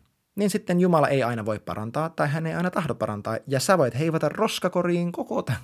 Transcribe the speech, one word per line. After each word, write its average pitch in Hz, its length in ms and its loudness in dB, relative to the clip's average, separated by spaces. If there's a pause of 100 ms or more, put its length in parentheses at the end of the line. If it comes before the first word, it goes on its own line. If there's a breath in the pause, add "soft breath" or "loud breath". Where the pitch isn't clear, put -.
(360)
niin 202 140 2
sitten 180 300 0
Jumala 170 280 6
ei 135 160 4
aina 113 220 -2
voi 107 140 -2
parantaa, 113 500 -4
tai 156 180 -2
hän 160 200 -2
ei 160 60 -4
aina 175 180 -2
tahdo 143 240 -4
parantaa, 110 420 -4 (100)
ja 135 120 0
sä 190 180 4
voit 123 220 2
heivata 156 300 0
roskakoriin 175 840 0
koko - 300 -4
tämän - 220 -2